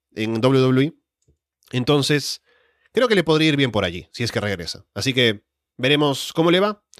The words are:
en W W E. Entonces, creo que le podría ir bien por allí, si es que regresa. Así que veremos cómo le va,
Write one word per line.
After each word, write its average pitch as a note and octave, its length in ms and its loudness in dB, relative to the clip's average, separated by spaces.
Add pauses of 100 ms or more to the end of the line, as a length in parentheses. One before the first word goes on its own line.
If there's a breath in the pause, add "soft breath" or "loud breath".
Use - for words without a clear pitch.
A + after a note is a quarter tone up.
(160)
en A2 260 -2
W C3 180 4
W C3 280 2
E. E3 60 -8 (800)
Entonces, C#3 680 0 (520)
creo B3 140 2
que A3 80 -4
le F3+ 80 2
podría D#3 260 2
ir C#3+ 80 0
bien C#3 120 2
por G#2 160 0
allí, F2 260 -8
si - 120 -6
es A2+ 80 -4
que A#2 100 -4
regresa. F#2+ 540 -8
Así A2+ 180 -4
que A#2 300 0 (340)
veremos C#3+ 560 0
cómo E3 160 2
le F3+ 120 4
va, G#3 220 -4 (180 soft breath)